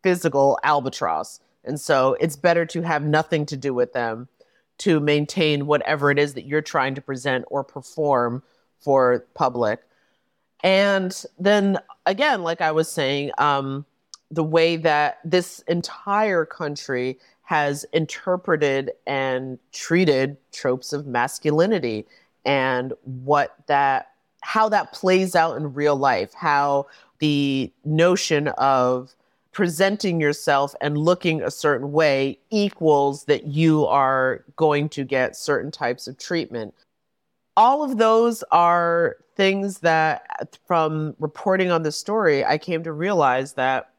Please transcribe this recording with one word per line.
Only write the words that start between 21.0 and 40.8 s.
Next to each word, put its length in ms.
masculinity 1000
and 480
what 520
that, 440
how 280
that 240
plays 420
out 220
in 160
real 220
life, 380
how 540
the 520
notion 640
of 640
presenting 680
yourself 600
and 160
looking 460
a 80
certain 400
way 480
equals 760
that 200
you 400
are 580
going 340
to 140
get 320
certain 340
types 380
of 100
treatment. 560
All 280
of 160
those 520
are 680
things 440
that, 840
from 540